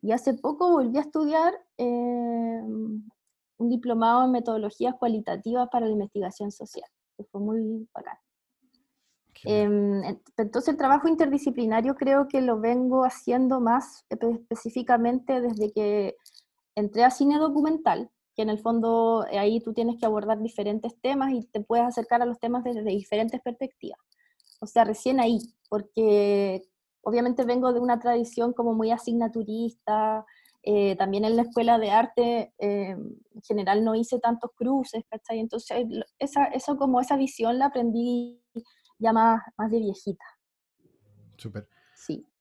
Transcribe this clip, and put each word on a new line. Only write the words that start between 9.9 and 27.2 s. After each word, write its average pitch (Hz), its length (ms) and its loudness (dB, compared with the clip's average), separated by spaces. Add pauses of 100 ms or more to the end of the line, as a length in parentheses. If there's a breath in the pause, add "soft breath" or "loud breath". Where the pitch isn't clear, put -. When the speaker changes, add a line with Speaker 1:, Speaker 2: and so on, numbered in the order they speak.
Speaker 1:
ent-, 208 180 -8 (140)
entonces 226 340 -2
el 294 60 0
trabajo 277 320 4
interdisciplinario 269 840 0
creo 277 340 2
que 269 140 0
lo 233 180 2
vengo 254 440 2
haciendo 254 560 0
más 240 500 0
espe-, 233 300 -2
específicamente 240 1000 -2
desde 214 320 -2
que 208 440 -2 (600 soft breath)
entré 208 280 2
a 254 60 8
cine 285 280 2
documental, 302 720 0 (260)
que 220 60 -4
en 220 80 -2
el 214 80 -2
fondo, 226 720 0
eh, 202 80 -2
ahí 214 220 2
tú 226 120 -8
tienes 233 260 -2
que 233 80 -2
abordar 214 360 -2
diferentes 220 580 -4
temas 269 320 -2
y 233 140 -4
te - 140 -6
puedes 233 260 2
acercar 240 360 0
a 240 40 0
los 240 120 -6
temas 240 260 -4
desde 233 180 -6
diferentes 214 580 -2
perspectivas. - 580 -10 (640 soft breath)
O 214 60 -12
sea, 226 180 4
recién 254 360 0
ahí, 233 180 4 (300)
porque 202 960 2 (400)
obviamente 240 420 0